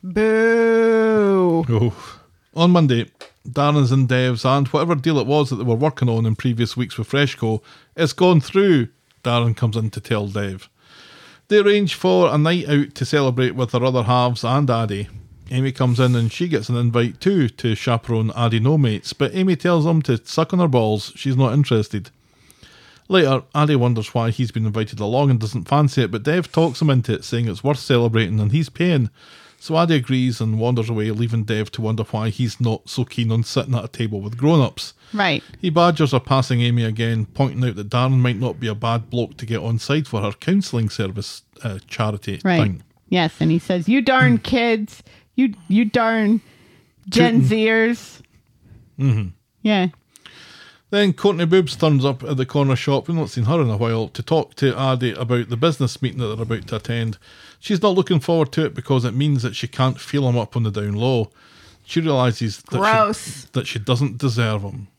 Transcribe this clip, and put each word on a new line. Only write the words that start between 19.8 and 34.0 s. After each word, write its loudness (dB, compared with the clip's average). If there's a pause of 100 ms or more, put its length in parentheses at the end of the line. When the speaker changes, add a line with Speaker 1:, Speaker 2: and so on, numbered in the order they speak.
Speaker 2:
them 2
to -2
suck -2
on 0
her 4
balls, 0
she's -4
not 2
interested. 0 (1000)
Later, 4 (100)
Addy 2
wonders 0
why 0
he's -2
been -2
invited -4
along 0
and 4
doesn't -6
fancy 2
it, -2
but -6
Dev -2
talks 0
him 2
into 2
it, -6
saying -2
it's -10
worth 0
celebrating 0
and 0
he's 0
paying. 0 (500)
So -4
Addy 4
agrees 0
and 0
wanders 0
away, -2
leaving -2
Dev -4
to -8
wonder -2
why -4
he's -4
not -4
so -4
keen -4
on 0
sitting -4
at -4
a -12
table -6